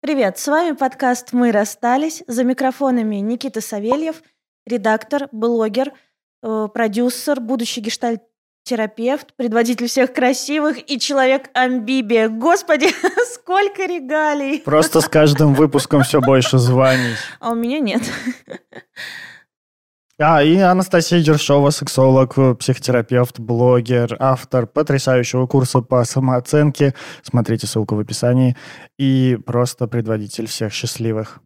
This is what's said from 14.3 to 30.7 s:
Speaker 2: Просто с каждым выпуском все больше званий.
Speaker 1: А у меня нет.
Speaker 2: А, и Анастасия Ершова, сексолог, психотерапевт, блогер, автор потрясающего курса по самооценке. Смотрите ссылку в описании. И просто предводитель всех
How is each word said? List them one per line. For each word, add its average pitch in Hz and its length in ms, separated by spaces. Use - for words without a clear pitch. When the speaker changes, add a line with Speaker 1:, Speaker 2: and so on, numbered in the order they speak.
Speaker 2:
Просто 156 400
с - 60
каждым 151 460
выпуском 143 480
все 139 180
больше 131 380
званий. 127 560
Speaker 1:
А 226 120
у 233 40
меня 233 220
нет. 247 240
Speaker 2:
А, 151 200
и 160 160
Анастасия 180 580
Ершова, 143 540
сексолог, 131 640
психотерапевт, 123 800
блогер, 120 800
автор 131 480
потрясающего 131 800
курса 127 340
по 123 220
самооценке. 131 880
Смотрите 117 420
ссылку 107 300
в 104 60
описании. 123 540
И 131 440
просто 120 440
предводитель 110 580
всех 107 280